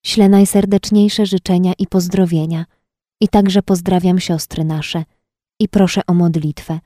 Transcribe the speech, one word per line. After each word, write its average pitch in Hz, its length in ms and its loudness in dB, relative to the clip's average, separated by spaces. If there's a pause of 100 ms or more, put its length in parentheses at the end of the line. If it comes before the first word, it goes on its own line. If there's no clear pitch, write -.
ślę 202 220 4
najserdeczniejsze 202 960 2
życzenia 185 520 0
i 190 80 -4
pozdrowienia 170 760 -2 (560)
i 214 80 2
także 196 340 2
pozdrawiam 180 580 0
siostry 165 440 -6
nasze 156 400 -6 (560)
i 214 80 0
proszę 196 380 2
o 180 80 0
modlitwę. 160 720 -2